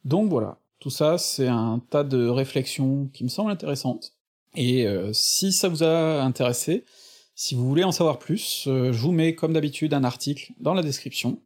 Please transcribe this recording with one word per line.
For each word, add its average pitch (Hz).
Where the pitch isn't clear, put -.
Donc 185
voilà, 110
tout 139
ça, 156
c'est 131
un 117
tas 143
de 131
réflexions 135
qui -
me 123
semblent 208
intéressantes, 143
et, 123
euh, 98
si -
ça 190
vous 165
a 160
intéressé, 127
si -
vous 123
voulez 160
en 185
savoir 160
plus, -
euh, 131
je 113
vous 151
mets, 165
comme 160
d'habitude, 151
un 139
article -
dans 139
la 185
description -